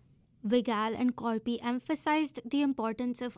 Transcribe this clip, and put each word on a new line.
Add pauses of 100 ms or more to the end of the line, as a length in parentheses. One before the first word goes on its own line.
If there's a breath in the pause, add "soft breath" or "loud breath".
(480)
Wigal
and
Corpy
emphasized
the
importance
of